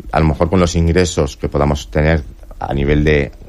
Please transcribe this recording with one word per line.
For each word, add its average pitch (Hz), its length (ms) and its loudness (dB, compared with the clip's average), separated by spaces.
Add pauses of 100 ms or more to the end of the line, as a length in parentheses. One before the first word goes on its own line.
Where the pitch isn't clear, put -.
(100)
a - 100 0
lo 80 60 4
mejor 80 240 0
con 95 80 2
los 85 160 2
ingresos 85 600 0
que 85 120 -6
podamos 71 420 -2
tener 78 320 0 (360)
a 50 140 -6
nivel 71 320 2
de 76 260 2 (180)